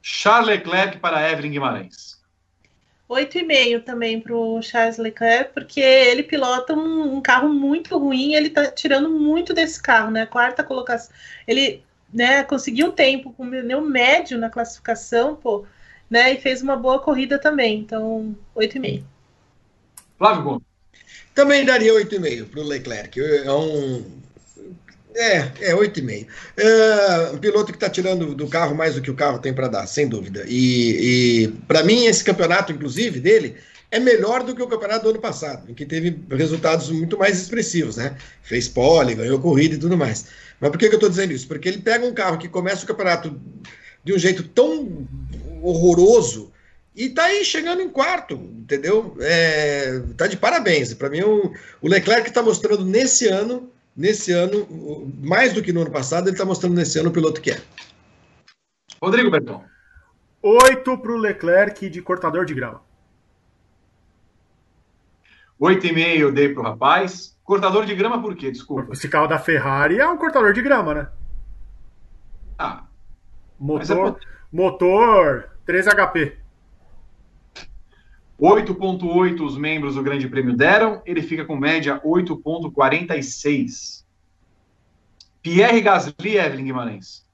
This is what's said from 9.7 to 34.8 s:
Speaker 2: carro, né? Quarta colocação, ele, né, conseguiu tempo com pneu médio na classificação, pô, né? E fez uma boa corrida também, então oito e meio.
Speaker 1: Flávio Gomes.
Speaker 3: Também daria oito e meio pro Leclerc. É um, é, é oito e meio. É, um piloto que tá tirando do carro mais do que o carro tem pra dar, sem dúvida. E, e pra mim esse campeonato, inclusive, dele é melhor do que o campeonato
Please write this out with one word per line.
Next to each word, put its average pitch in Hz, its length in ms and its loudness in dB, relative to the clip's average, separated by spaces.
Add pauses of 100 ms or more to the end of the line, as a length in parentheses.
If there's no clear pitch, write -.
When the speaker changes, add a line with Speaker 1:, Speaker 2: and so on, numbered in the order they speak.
Speaker 2:
carro, 220 300 2
né? 220 160 -2
Quarta 247 360 -2
colocação, 247 520 -8 (320)
ele, 254 360 0 (300)
né, 254 320 2
conseguiu 277 480 -2
tempo 269 400 0
com 247 160 -14
pneu 254 320 -6
médio 277 580 0
na 226 120 -4
classificação, 233 840 -4
pô, 208 280 -6 (460)
né? 247 220 4
E 262 80 -4
fez 262 200 -4
uma 269 160 -2
boa 254 220 0
corrida 269 400 -2
também, 262 400 0
então 220 580 -6 (180)
oito 214 220 -2
e 269 40 -8
meio. 139 260 -8 (1120)
Speaker 1:
Flávio 196 240 4
Gomes. 135 260 -6 (680)
Speaker 3:
Também 277 300 4
daria 226 300 4
oito 214 200 2
e 196 40 -2
meio 123 280 -6
pro 139 160 -14
Leclerc. 123 580 -8
É 143 320 0
um, 139 520 -2 (1120)
é, 190 560 0
é 165 40 4
oito 202 260 0
e - 20 -6
meio. 107 240 -8 (300)
É, 208 760 4
um 156 60 -8
piloto 208 340 0
que - 60 -14
tá 202 100 -2
tirando 180 460 -2
do 139 140 -8
carro 156 260 0
mais 156 220 -2
do 135 60 -6
que 135 80 -8
o 127 40 -4
carro 139 240 0
tem 131 160 -4
pra 131 140 -2
dar, 101 180 -6
sem 147 220 -2
dúvida. 98 400 -8
E, 123 960 2
e 110 40 0 (200)
pra 160 160 4
mim 233 220 4
esse - 180 2
campeonato, 180 480 2
inclusive, 135 480 -4
dele 165 360 2 (340)
é 226 100 -2
melhor 240 420 4
do 247 120 -8
que 240 80 -8
o 247 40 -6
campeonato 220 380 -4